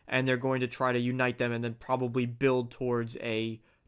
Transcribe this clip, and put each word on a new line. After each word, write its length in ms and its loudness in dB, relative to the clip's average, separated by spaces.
and 220 0
they're 80 4
going 240 0
to 80 0
try 240 0
to 60 2
unite 400 0
them 140 2
and 120 -2
then 100 -4
probably 520 0
build 440 2
towards 480 -2
a 420 -2